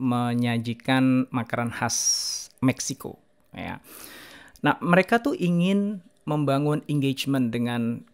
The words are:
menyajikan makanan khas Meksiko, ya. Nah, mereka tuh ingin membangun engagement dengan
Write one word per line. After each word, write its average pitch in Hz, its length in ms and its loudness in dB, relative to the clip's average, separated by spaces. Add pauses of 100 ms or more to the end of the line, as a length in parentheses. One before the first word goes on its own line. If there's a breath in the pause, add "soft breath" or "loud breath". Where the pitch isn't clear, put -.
menyajikan 123 1300 2
makanan 117 400 -2
khas 117 260 -2 (600)
Meksiko, - 640 -2 (320)
ya. 90 240 -10 (880 loud breath)
Nah, 147 160 4
mereka 185 400 4
tuh - 160 -2
ingin 185 640 0 (240)
membangun 147 640 2
engagement 135 640 0
dengan 120 480 -2 (120)